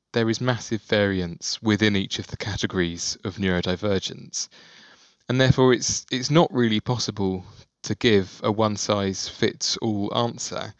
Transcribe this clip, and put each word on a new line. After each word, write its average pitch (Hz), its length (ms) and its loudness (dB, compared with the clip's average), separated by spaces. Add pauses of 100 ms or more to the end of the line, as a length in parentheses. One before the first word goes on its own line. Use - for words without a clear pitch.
(120)
there 113 180 0
is 113 100 -2
massive 120 420 -4
variance 95 800 0
within 107 320 4
each 98 240 -2
of 101 100 -8
the - 80 -12
categories 92 880 -4
of 95 120 -6
neurodivergence. 92 1120 -4 (800)
And 127 120 2
therefore, 131 320 6
it's, - 380 -2
it's 131 200 -4
not 156 220 4
really 110 280 2
possible 101 640 -4 (380)
to 110 120 -4
give 101 480 2
a 117 100 0
one-size-fits-all 104 1600 -2
answer. 117 640 -4